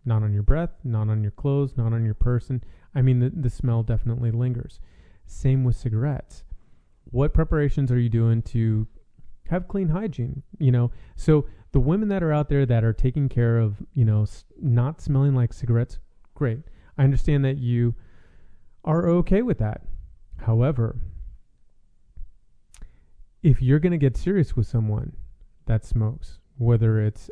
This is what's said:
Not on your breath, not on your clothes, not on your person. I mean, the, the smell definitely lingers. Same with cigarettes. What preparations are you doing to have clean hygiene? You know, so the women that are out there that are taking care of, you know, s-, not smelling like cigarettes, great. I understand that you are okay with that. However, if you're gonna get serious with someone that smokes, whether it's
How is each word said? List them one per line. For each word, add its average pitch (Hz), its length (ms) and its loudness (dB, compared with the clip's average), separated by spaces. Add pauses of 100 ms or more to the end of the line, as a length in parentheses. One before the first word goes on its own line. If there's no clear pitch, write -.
Not 110 180 0
on 107 120 0
your 104 80 0
breath, 160 300 2 (120)
not 107 240 -2
on 107 140 0
your 104 100 -2
clothes, 139 460 -2
not 113 160 0
on 113 100 0
your 110 100 -2
person. 123 480 0 (320)
I 139 60 0
mean, 131 200 4
the, 123 100 0
the 135 180 -4
smell 117 340 -2
definitely 117 500 -2
lingers. 123 480 -4 (460)
Same 135 360 0
with 123 140 2
cigarettes. 123 680 -4 (640)
What 127 280 0
preparations 147 600 2
are 123 80 2
you 120 80 2
doing 113 340 2
to 110 460 -2 (580)
have 180 220 -4
clean 190 220 -2
hygiene? 143 520 -4 (160)
You 131 140 4
know, 120 180 2 (240)
so 151 320 2 (240)
the - 80 2
women 180 300 2
that 196 120 -2
are 160 120 0
out 147 160 0
there 143 180 2
that 117 160 2
are 113 100 2
taking 131 360 0
care 117 300 2
of, 107 180 0 (160)
you 123 120 2
know, 107 180 2
s-, - 220 -6 (160)
not 131 400 0
smelling 139 360 2
like 123 160 0
cigarettes, 117 480 -2 (340)
great. 131 280 -4 (360)
I 139 60 4
understand 139 400 4
that 135 140 -2
you 120 360 0 (880)
are 165 240 0
okay 180 320 4
with 240 180 -2
that. 107 240 -4 (560)
However, 117 600 0 (2500)
if 135 220 4
you're 135 160 4
gonna 175 200 0
get 135 180 2
serious 180 400 0
with 117 100 0
someone 107 480 -2 (520)
that 110 180 -2
smokes, 113 560 -4 (160)
whether 113 440 2
it's 107 320 -4